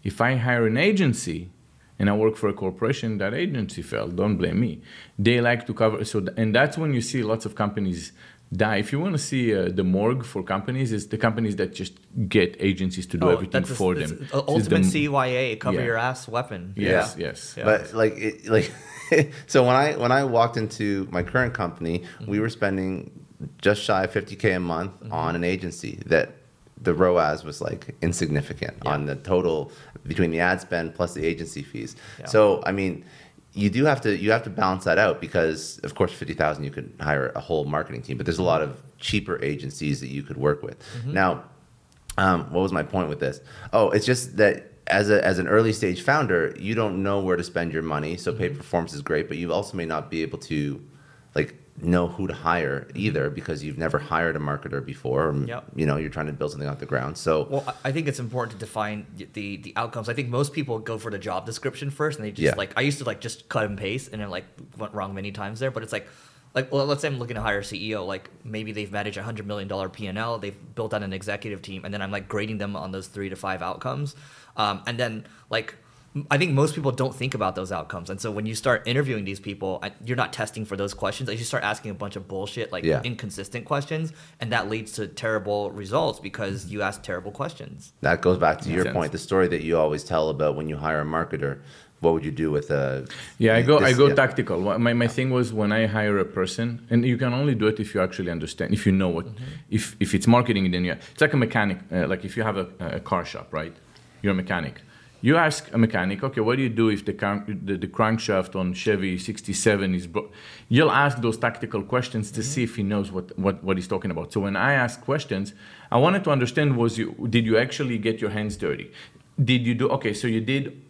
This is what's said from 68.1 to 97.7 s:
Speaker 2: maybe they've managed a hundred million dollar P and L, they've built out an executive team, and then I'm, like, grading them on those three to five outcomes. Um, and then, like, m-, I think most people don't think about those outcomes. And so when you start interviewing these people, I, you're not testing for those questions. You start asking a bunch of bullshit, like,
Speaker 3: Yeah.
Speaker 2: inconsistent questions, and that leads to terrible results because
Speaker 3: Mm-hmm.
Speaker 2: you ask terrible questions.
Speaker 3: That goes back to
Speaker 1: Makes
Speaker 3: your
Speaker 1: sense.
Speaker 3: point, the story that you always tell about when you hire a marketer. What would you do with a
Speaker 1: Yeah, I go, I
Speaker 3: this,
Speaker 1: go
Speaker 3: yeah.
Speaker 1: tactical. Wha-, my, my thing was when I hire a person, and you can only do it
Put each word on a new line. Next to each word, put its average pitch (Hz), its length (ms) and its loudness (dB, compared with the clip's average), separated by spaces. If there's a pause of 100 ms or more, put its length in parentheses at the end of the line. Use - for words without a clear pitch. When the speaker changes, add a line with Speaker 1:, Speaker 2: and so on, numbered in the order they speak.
Speaker 2:
maybe 107 300 -8
they've 104 180 -6
managed 104 260 -4
a 95 60 -8
hundred 107 240 -8
million 101 220 -8
dollar 98 180 -4
P 101 200 -10
and 95 100 -6
L, 113 220 -4
they've 101 180 -10 (180)
built 110 180 -4
out 104 100 -2
an 95 100 -6
executive 101 480 -6
team, 95 240 -12
and 101 80 -8
then 104 80 -6
I'm, 98 100 -6
like, 98 160 -6
grading 107 300 -4
them 101 180 -6
on 90 160 -8
those 95 160 -8
three 98 220 -8
to 92 80 -8
five 92 240 -4
outcomes. 135 540 -6 (420)
Um, 104 300 0
and 117 120 -4
then, 113 260 -4 (240)
like, 113 260 -2 (400)
m-, 147 160 -6
I 143 80 4
think 175 120 2
most 143 240 4
people 139 160 0
don't 127 240 -2
think - 200 -4
about 95 200 0
those 92 160 -6
outcomes. 87 380 -8
And 98 100 -8
so 113 120 -4
when 107 160 -4
you 110 80 -4
start 120 320 2
interviewing 123 380 0
these 95 140 -8
people, 95 440 -6
I, 104 80 -8 (120)
you're 120 140 -4
not 127 160 -2
testing 110 320 -6
for 101 100 -6
those 98 200 -4
questions. 107 340 -4
You 117 160 -4
start - 180 -4
asking 107 280 -4
a - 20 -8
bunch 101 240 -10
of 95 100 -12
bullshit, 98 460 -6
like, 87 100 -6
Speaker 3:
Yeah. 78 200 2
Speaker 2:
inconsistent 117 600 -8
questions, 156 460 -4 (300)
and 117 100 -4
that 104 180 0
leads 110 240 -6
to 107 140 -6
terrible 104 640 -2
results 107 480 -2
because 98 440 -6
Speaker 3:
Mm-hmm. 87 100 -10
Speaker 2:
you 104 80 -4
ask 98 220 -4
terrible 90 280 -8
questions. - 720 -12
Speaker 3:
That 82 200 2
goes 90 180 6
back 78 220 4
to 92 60 -8
Speaker 1:
Makes 82 80 -2
Speaker 3:
your 90 100 2
Speaker 1:
sense. 64 100 -2
Speaker 3:
point, 78 160 0
the 82 80 -6
story 95 300 2
that 82 120 -2
you 82 160 0
always 76 260 2
tell 78 260 2
about 73 280 0
when 76 100 -4
you 76 100 -6
hire 78 240 -2
a 73 40 -2
marketer. 76 540 -4 (420)
What 82 120 6
would 80 100 0
you 76 80 -4
do 78 180 -2
with 73 220 -2
a 67 360 -2 (300)
Speaker 1:
Yeah, 110 200 6
I 120 40 6
go, 143 160 6
I 131 120 6
Speaker 3:
this, 123 80 4
Speaker 1:
go 139 100 8
Speaker 3:
yeah. 139 80 6
Speaker 1:
tactical. 123 460 2
Wha-, 98 160 0
my, 117 160 4
my 120 140 4
thing 131 240 0
was 123 220 2
when 107 200 2
I 113 120 4
hire 104 320 2
a 95 80 4
person, 113 640 -4
and 117 160 4
you 123 120 2
can 123 160 0
only 135 220 2
do 107 120 4
it 110 120 2